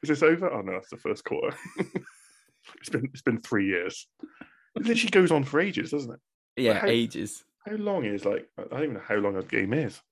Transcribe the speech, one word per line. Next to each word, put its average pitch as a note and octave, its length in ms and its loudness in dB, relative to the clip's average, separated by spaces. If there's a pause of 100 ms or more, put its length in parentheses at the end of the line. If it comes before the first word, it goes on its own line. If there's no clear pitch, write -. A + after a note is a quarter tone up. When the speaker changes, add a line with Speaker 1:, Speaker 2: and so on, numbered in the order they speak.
Speaker 1:
Is D3 80 -2
this D3 120 4
over? E3+ 300 4
Oh A#2 80 -4
no, F#2+ 120 -6
that's F#2+ 180 -8
the - 80 -12
first - 260 -4
quarter. - 320 -2 (220)
<laughs> - 80 0 (920)
It's - 80 -16
been, B2+ 240 -2
it's - 100 -18
been A2+ 180 0
three G2+ 280 0
years. F#2 400 -4 (680)
It A3+ 120 -4
literally A3+ 240 2
goes F#3 200 6
on D3 140 4
for D3 160 2
ages, - 320 -2
doesn't C#3 200 -4
it? C3 60 -16 (380)
Speaker 2:
Yeah, A#2+ 160 4
Speaker 1:
Like, G2+ 80 2
how, - 80 2
Speaker 2:
ages. A#2 560 0 (200)
Speaker 1:
how G#3 120 -6
long G3+ 280 -2
is, G#2 200 -4
like, G2+ 240 -2 (100)
I - 60 -10
don't B2+ 180 -4
even C#3+ 120 -2
know G2 120 -10
how - 80 0
long G2+ 220 2
a F#2 80 -4
game G2+ 280 0
is. C#3 400 -2